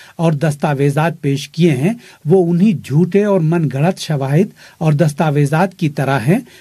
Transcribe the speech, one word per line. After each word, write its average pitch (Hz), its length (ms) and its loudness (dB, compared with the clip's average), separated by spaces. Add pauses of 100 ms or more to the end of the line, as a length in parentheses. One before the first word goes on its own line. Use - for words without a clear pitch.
(160)
اور 165 160 0
دستاویزات 147 920 -2
پیش 143 280 -4
کیے 160 220 2
ہیں، 143 220 0 (320)
وہ 170 260 2
انہی 185 220 2 (100)
جھوٹے 180 400 0
اور 196 160 0
من 160 320 0
گھڑت 143 280 -2
شواہد 147 480 0 (300)
اور 160 160 0
دستاویزات 156 880 0
کی 151 100 -2
طرح 139 300 -2
ہیں، 160 200 2 (220)